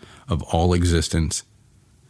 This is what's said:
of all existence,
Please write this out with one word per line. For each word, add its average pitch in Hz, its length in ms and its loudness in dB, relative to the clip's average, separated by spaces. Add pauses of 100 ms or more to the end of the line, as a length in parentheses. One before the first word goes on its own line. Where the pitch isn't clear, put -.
(280)
of 73 160 -2
all 85 300 2
existence, 85 720 0 (680)